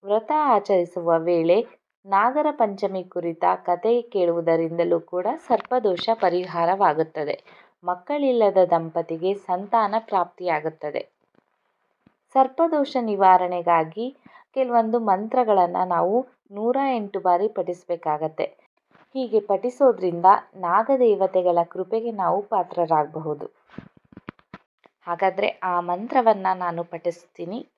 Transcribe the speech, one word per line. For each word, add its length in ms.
ವ್ರತ 300
ಆಚರಿಸುವ 840
ವೇಳೆ 460
ನಾಗರ 460
ಪಂಚಮಿ 520
ಕುರಿತ 400
ಕಥೆ 460
ಕೇಳುವುದರಿಂದಲೂ 960
ಕೂಡ 360
ಸರ್ಪದೋಷ 800
ಪರಿಹಾರವಾಗುತ್ತದೆ. 1300
ಮಕ್ಕಳಿಲ್ಲದ 760
ದಂಪತಿಗೆ 640
ಸಂತಾನ 680
ಪ್ರಾಪ್ತಿಯಾಗುತ್ತದೆ. 1080
ಸರ್ಪದೋಷ 680
ನಿವಾರಣೆಗಾಗಿ 1160
ಕೆಲವೊಂದು 460
ಮಂತ್ರಗಳನ್ನ 840
ನಾವು 420
ನೂರ 260
ಎಂಟು 240
ಬಾರಿ 280
ಪಠಿಸ್ಬೇಕಾಗತ್ತೆ. 1160
ಹೀಗೆ 260
ಪಠಿಸೋದ್ರಿಂದ 840
ನಾಗದೇವತೆಗಳ 1080
ಕೃಪೆಗೆ 480
ನಾವು 300
ಪಾತ್ರರಾಗಬಹುದು. 1080
ಹಾಗಾದ್ರೆ 460
ಆ 320
ಮಂತ್ರವನ್ನ 760
ನಾನು 300
ಪಠಿಸ್ತೀನಿ 960